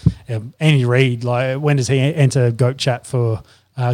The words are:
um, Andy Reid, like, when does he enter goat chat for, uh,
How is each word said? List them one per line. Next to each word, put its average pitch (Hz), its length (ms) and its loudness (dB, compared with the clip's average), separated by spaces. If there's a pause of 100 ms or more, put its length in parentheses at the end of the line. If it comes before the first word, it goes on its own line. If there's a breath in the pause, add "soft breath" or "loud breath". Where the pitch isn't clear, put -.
(300 loud breath)
um, 113 300 -8
Andy 151 260 2
Reid, 123 380 2
like, 127 360 -2
when 147 180 0
does 123 100 -2
he 135 120 0
enter 135 520 2
goat 127 260 0
chat - 280 -4
for, 117 380 -2 (340 soft breath)
uh, 123 160 -2